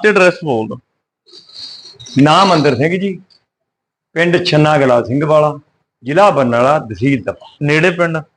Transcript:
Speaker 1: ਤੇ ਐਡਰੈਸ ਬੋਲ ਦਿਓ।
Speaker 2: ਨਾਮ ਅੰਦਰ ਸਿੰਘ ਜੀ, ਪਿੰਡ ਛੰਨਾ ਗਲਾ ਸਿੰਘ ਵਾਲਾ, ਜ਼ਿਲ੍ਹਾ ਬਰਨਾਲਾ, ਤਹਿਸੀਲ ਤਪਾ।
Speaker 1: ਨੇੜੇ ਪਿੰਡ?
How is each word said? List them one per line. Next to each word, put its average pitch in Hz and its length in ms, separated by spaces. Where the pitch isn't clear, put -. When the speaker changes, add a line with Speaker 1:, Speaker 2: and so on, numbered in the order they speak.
Speaker 1:
ਤੇ 214 60
ਐਡਰੈਸ 185 240
ਬੋਲ 117 240
ਦਿਓ। - 120
Speaker 2:
ਨਾਮ 170 340
ਅੰਦਰ 147 220
ਸਿੰਘ 165 240
ਜੀ, 190 200
ਪਿੰਡ 175 300
ਛੰਨਾ 151 340
ਗਲਾ 123 260
ਸਿੰਘ 135 220
ਵਾਲਾ, 151 340
ਜ਼ਿਲ੍ਹਾ 170 260
ਬਰਨਾਲਾ, 135 500
ਤਹਿਸੀਲ 120 440
ਤਪਾ। - 400
Speaker 1:
ਨੇੜੇ 156 260
ਪਿੰਡ? 170 280